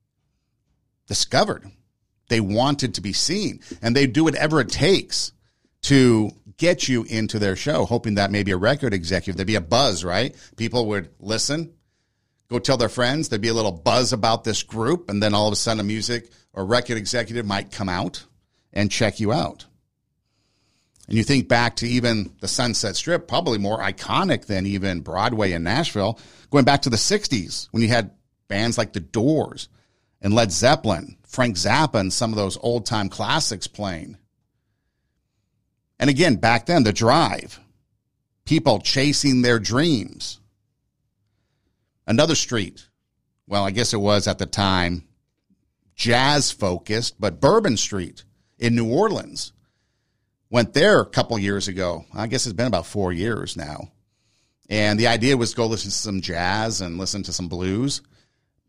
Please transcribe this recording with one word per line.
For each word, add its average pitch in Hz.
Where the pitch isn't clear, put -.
discovered. -
They 117
wanted 120
to -
be 95
seen. 165
And 117
they'd 135
do 156
whatever 151
it 101
takes -
to 120
get 175
you 120
into 110
their 98
show, 147
hoping 113
that 101
maybe 101
a 92
record 107
executive, 90
there'd 92
be 107
a 101
buzz, 98
right? 95
People 117
would 98
listen, 143
go 120
tell 131
their 117
friends. 131
There'd 110
be 110
a 113
little 107
buzz 113
about 113
this 107
group, 131
and 101
then 107
all 104
of 107
a 104
sudden 110
a 104
music 110
or 95
record 120
executive 113
might 101
come 98
out -
and 101
check 107
you 107
out. -
And 107
you 113
think 131
back 120
to 117
even 117
the 95
Sunset 113
Strip, -
probably 127
more 101
iconic 120
than 95
even 95
Broadway 101
in 82
Nashville, 104
going 143
back 139
to 127
the 113
sixties -
when 110
you 107
had 117
bands 107
like 113
The 107
Doors 117
and 101
Led 113
Zeppelin, 110
Frank 120
Zappa, 110
and 95
some 110
of 107
those 98
old-time 113
classics 117
playing. 95
And 127
again, 143
back 113
then, 170
the 107
drive, 117
people 135
chasing 135
their 120
dreams. 123
Another 147
street, -
well, 101
I 98
guess 107
it 113
was 101
at 95
the 95
time 90
jazz-focused, 117
but 90
Bourbon 170
Street -
in 117
New 113
Orleans. 170
Went 113
there 170
a 101
couple 117
years 98
ago. 90
I 104
guess 123
it's 107
been 127
about 90
four 95
years 95
now. 76
And 104
the 117
idea 117
was 117
go 113
listen 98
to -
some 98
jazz 92
and 85
listen 95
to 87
some 90
blues. 95